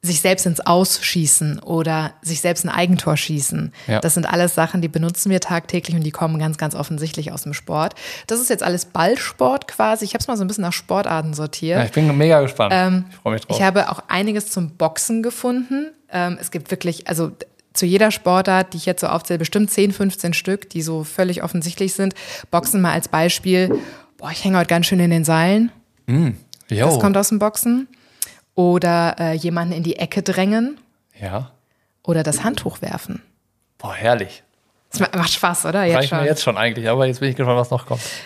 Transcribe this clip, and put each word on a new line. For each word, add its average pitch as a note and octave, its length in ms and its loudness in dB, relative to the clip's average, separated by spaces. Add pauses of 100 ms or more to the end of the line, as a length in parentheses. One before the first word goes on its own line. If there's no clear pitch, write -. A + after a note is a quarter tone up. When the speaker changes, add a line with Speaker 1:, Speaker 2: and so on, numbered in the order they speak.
Speaker 1:
sich F3 200 -2
selbst F#3 260 2
ins E3+ 140 0
Aus F3+ 440 4
schießen D3+ 540 0
oder D#3+ 540 -2 (100)
sich E3 180 -6
selbst F3 240 0
ein F3 40 -2
Eigentor F3 480 2
schießen. D3+ 560 -4 (160)
Speaker 2:
Ja. A2 100 2
Speaker 1:
Das D#3+ 160 0
sind E3+ 120 0
alles F3 280 0
Sachen, E3 260 0
die E3 60 -2
benutzen E3 420 -2
wir F#3+ 120 2
tagtäglich E3+ 560 -4
und D#3+ 80 2
die D3+ 80 -2
kommen D#3+ 260 -2
ganz, D#3 180 -2
ganz D3+ 200 -4
offensichtlich D3+ 560 -6
aus D3 100 -10
dem D3 100 -8
Sport. D#3 440 -4 (320)
Das A3+ 100 -2
ist B3+ 100 -2
jetzt A3+ 140 0
alles F3 220 0
Ballsport - 840 0
quasi. A3 380 0
Ich F#3+ 100 -8
hab's - 140 -4
mal B3 80 -2
so G3+ 80 -2
ein - 20 -2
bisschen G#3 160 -4
nach F3 100 -2
Sportarten D#3+ 640 -2
sortiert. D#3 460 -2
Speaker 2:
Ja, A#2+ 40 2
ich A2 60 -4
bin D3+ 260 4
mega D#3 240 8
gespannt. B2 360 2
Speaker 1:
Ähm, F#3 340 2
Speaker 2:
Ich - 60 -20
freu - 160 -2
mich A2 120 -2
drauf. - 140 -2
Speaker 1:
ich F#3+ 60 2
habe F#3+ 260 2
auch - 160 -4
einiges G#3 460 -2
zum E3+ 240 -2
Boxen E3 480 -2
gefunden. B3 640 -4 (240)
Ähm, F3 280 -2
es - 120 -10
gibt D#3+ 180 -8
wirklich, F3 380 -4
also E3 240 -2 (400)
zu - 120 -2
jeder G3+ 280 4
Sportart, F#3 600 2
die - 20 -8
ich E3 100 -6
jetzt F3+ 140 -2
so E3 80 -2
aufzähle, E3 320 -2
bestimmt G3+ 320 0
zehn, G3+ 180 2
fünfzehn G3 420 -2
Stück, F#3+ 380 -4
die E3 100 -6
so D#3+ 220 -4
völlig F3+ 400 -2
offensichtlich F3 520 -2
sind. G3 200 0 (380)
Boxen E3+ 280 2
mal E3+ 120 4
als D#3+ 160 -2
Beispiel. F#3 680 2 (420)
Boah, C#3+ 140 -10
ich - 140 -10
hänge F#3+ 140 4
heute E3+ 100 2
ganz E3+ 180 2
schön F#3+ 140 2
in F3 100 6
den E3 140 4
Seilen. F3 480 4 (340)
Speaker 2:
Mm, C#3+ 220 4 (400)
jo. A2+ 180 2
Speaker 1:
Das D3+ 140 4
kommt G3 160 4
aus G3 140 2
dem G#3+ 100 2
Boxen. A#3 480 0 (680)
Oder, F3 680 4
äh, D#3+ 140 0
jemanden E3+ 380 -2
in E3 120 -4
die E3+ 160 -2
Ecke E3+ 200 -2
drängen. G#3 580 0 (380)
Speaker 2:
Ja. G2+ 360 -8 (500)
Speaker 1:
Oder D#3+ 220 0
das D3+ 180 -4
Handtuch - 400 -4
werfen. - 400 -10 (560)
Speaker 2:
Boah, - 160 -12
herrlich. A2+ 480 -2 (480)
Speaker 1:
Das - 80 -8
ma-, F#3+ 180 0
macht E3+ 160 0
Spaß, - 340 -2
oder? F#3+ 180 0
Jetzt E3+ 120 2
Speaker 2:
Reicht C3+ 160 2
mir E3 60 0
Speaker 1:
schon. C#3+ 80 0
Speaker 2:
jetzt D3+ 160 0
schon A2+ 140 0
eigentlich, A2+ 320 0
aber C3 180 2
jetzt B2+ 140 -2
bin C#3 100 0
ich B2 60 -4
gespannt, B2 200 2
was B2 140 0
noch B2+ 160 -4
kommt. A#2 140 -4 (260)